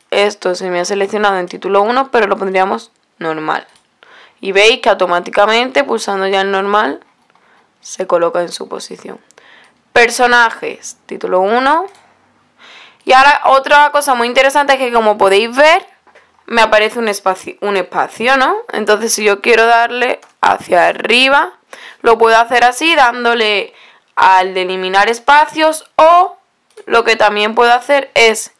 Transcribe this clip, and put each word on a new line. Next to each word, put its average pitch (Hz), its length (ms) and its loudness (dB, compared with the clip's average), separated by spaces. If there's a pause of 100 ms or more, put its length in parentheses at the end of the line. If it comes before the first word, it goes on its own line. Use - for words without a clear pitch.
(100)
Esto 202 460 -2
se 185 140 -8
me 175 100 -4
ha 180 40 -4
seleccionado 202 540 -2
en 180 80 -6
título 196 360 -2
uno, 247 280 -2
pero 220 160 0
lo 202 100 -2
pondríamos 196 540 -4 (280)
normal. 156 500 -8 (720)
Y 190 100 -8
veis 214 300 2
que 254 80 -4
automáticamente, 208 960 0
pulsando 208 420 -6
ya 190 140 -2
en 196 100 -4
normal, 208 500 -2 (800)
se - 280 -12
coloca 170 320 -2
en 170 100 -6
su - 180 -14
posición. - 520 -16 (720)
Personajes, 233 1040 0 (100)
título 190 360 -4
uno. 269 440 0 (1160)
Y - 80 0
ahora 269 320 4
otra 285 480 2
cosa 285 240 0
muy 233 100 -2
interesante 277 460 2
es 262 80 0
que, 247 120 -4
como 220 240 2
podéis 208 380 2
ver, 311 320 4 (600)
me 233 140 -2
aparece 214 380 2
un 233 80 -4
espacio, 196 540 -6
un 202 160 -4
espacio, 185 600 -2
¿no? 285 200 0 (160)
Entonces, 214 400 -2
si 214 100 -4
yo 202 180 0
quiero 226 260 2
darle 233 540 0 (200)
hacia - 480 0
arriba, 269 640 0 (480)
lo 233 180 2
puedo 226 180 4
hacer 233 280 2
así, 311 320 0
dándole 233 760 0 (440)
al 185 380 2
de 185 80 -2
eliminar 185 460 -2
espacios, 302 840 0
o 349 420 4 (500)
lo 233 180 0
que 226 100 2
también 214 400 0
puedo 240 180 2
hacer 269 420 -2
es 226 460 0